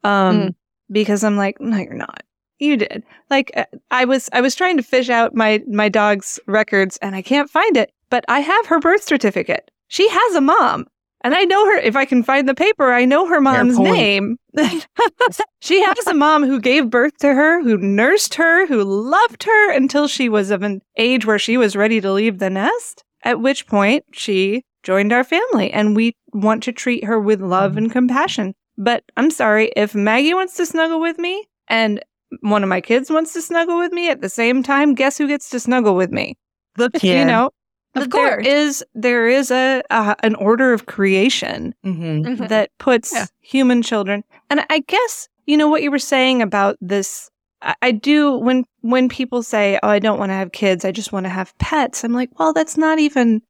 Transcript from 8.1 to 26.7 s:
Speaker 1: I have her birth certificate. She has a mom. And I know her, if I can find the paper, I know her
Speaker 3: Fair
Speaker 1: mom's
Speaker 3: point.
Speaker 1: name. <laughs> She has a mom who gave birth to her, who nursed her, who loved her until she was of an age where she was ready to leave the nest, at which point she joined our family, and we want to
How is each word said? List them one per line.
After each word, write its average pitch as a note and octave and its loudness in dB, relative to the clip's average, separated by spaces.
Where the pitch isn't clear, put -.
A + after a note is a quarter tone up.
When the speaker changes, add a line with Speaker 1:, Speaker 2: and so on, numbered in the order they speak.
Speaker 1:
I C4 2
have F#4 0
her E4 2
birth F4 2
certificate. G3 -2
She G4 2
has G4+ 2
a D#4 2
mom. D#4 2
And B3 0
I F#4 2
know G4 4
her, G4+ 4
if A3 0
I C4+ 2
can B3 2
find C4+ 0
the C4+ 0
paper, D4+ 2
I B3 4
know C#4+ 4
her E4+ 0
Speaker 3:
Fair D4 4
Speaker 1:
mom's B3 4
Speaker 3:
point. - 4
Speaker 1:
name. G3+ 0
<laughs> D4+ 0
She F#4 2
has G#4 0
a F#4+ -2
mom D4 4
who C4 0
gave B3+ 2
birth B3 0
to C#4+ 2
her, D#4 4
who A3+ 2
nursed G#3 0
her, E4 2
who A#3+ 0
loved A#3 0
her G#4 4
until C#4 2
she B3+ -2
was G#3 0
of G3 -2
an G3+ -4
age A#3 2
where G#3+ 2
she A#3 0
was G#3+ 2
ready G#3+ 2
to G3 -2
leave G3+ 0
the G3 -2
nest, B3 -4
at A#3+ -2
which C4 -2
point G#3 0
she G3 -2
joined G3+ 0
our B3 2
family, F#4 -2
and G#3+ 2
we A3+ 0
want G#3+ 0
to B3 -6